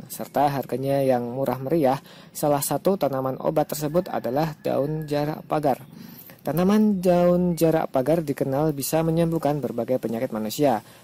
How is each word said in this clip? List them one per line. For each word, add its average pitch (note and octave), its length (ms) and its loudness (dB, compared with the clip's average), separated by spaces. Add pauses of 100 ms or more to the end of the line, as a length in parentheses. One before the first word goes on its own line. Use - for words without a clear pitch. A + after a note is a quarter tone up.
serta C3 400 -2
harganya C#3 560 -2
yang B2 240 2
murah B2+ 320 -4
meriah. C3+ 400 2 (320)
Salah C#3+ 320 0
satu E3 320 0
tanaman C3+ 480 -2
obat D3+ 240 0
tersebut D3+ 400 -2
adalah C3+ 560 -2
daun C#3+ 400 -2
jarak D3 400 -4
pagar. D3 400 0 (600)
Tanaman F#3+ 560 4
daun F3 560 4
jarak D#3+ 320 2
pagar D3 320 2
dikenal C#3+ 480 -2
bisa D3 320 0
menyembuhkan E3 560 0
berbagai A#2 400 -2
penyakit A#2 320 -4
manusia. A2 560 0 (180)